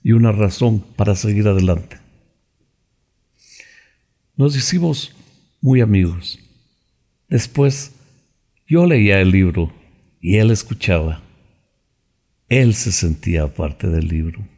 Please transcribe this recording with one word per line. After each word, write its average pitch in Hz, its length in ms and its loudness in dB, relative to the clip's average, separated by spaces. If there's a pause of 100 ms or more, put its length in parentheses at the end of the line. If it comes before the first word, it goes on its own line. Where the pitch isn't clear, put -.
y 107 120 2
una 113 180 4
razón 104 540 -2 (100)
para 101 180 0
seguir 104 360 -2
adelante. 92 480 -2 (2500)
Nos 139 180 0
hicimos 165 580 -4 (460)
muy 127 220 2
amigos. 92 580 -2 (880)
Después, 139 640 -2 (760)
yo 170 200 2
leía 104 340 4
el 95 120 4
libro 90 420 0 (480)
y 87 160 0
él 110 140 4
escuchaba. 80 720 -4 (1300)
Él 123 260 2
se 95 200 -4
sentía 80 600 -4
parte 76 360 -6
del 80 180 -2
libro. 80 400 -6 (100)